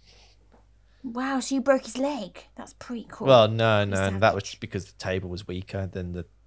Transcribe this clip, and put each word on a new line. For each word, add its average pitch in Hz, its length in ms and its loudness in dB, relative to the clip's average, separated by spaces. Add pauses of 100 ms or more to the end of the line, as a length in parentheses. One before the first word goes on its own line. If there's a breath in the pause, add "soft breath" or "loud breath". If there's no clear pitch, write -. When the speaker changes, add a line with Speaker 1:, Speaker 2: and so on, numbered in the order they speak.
(1040 soft breath)
Speaker 1:
Wow, 262 380 -6
so 269 140 -4
you 262 60 0
broke 269 220 2
his 233 140 -8
leg. 254 480 -6 (100)
That's - 180 -18
pretty - 360 -12
cool. - 180 -6
Speaker 2:
Well, 117 220 8
no, 110 320 4
Speaker 1:
You 101 60 0
Speaker 2:
no, 98 100 -2
that 95 160 2
was 95 80 -2
Speaker 1:
savage. 101 240 4
Speaker 2:
just - 160 -14
because 92 240 -8
the - 120 -20
table 95 320 -6
was 90 160 -10
weaker 92 400 -8
than 90 280 -8
the, 87 120 -8 (220)